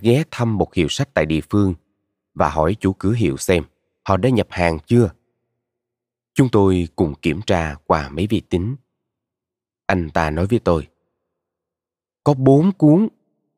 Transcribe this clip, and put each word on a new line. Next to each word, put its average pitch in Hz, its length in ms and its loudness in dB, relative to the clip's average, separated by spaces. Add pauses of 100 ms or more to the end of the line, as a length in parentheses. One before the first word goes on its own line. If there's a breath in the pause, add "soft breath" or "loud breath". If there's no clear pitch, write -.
ghé 120 300 2
thăm 117 260 -2
một 87 160 -2
hiệu 82 160 0
sách - 240 -6
tại 80 120 0
địa 78 240 -2
phương 101 240 0 (600)
và 80 160 0
hỏi 78 300 0
chủ 98 140 0
cửa 98 180 -4
hiệu 95 260 -2
xem 85 260 0 (400)
họ 98 140 0
đã 101 120 0
nhập 110 200 0
hàng 85 360 -2
chưa. 120 240 2 (1200)
Chúng 131 160 2
tôi 95 460 2
cùng 78 260 -2
kiểm 82 200 -2
tra 82 340 -4 (100)
qua 76 240 -2
máy 80 180 -4
vi 104 220 -2
tính. 95 260 -4 (1120)
Anh 90 240 -2
ta 80 200 -2
nói 82 180 -4
với 113 120 0
tôi, 82 280 -2 (1400)
"Có 143 100 2
bốn 139 380 4
cuốn, 170 360 4 (500)